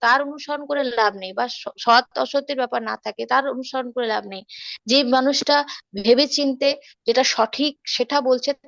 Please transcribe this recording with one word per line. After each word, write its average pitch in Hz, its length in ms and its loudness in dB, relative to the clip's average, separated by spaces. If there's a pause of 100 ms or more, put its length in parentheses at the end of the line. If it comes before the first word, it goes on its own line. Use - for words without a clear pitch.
তার 240 220 4
অনুসরণ 285 440 -8
করে 285 240 -2
লাভ 220 260 2
নেই, 190 160 -12
বা 233 180 -2
স-, - 280 -12
সৎ 240 280 4 (120)
অসত্যের 277 400 -2
ব্যাপার 240 240 -2
না 220 140 -6
থাকে, 214 300 -8
তার 247 220 2
অনুসরণ 254 440 -6
করে 240 140 -2
লাভ 214 200 -2
নেই। 196 160 -14 (440)
যে 247 180 4
মানুষটা 269 520 2 (380)
ভেবে 240 340 4
চিন্তে 277 400 0 (360)
যেটা 247 200 2
সঠিক 269 480 0 (120)
সেটা 254 360 -2
বলছে, 254 300 0 (180)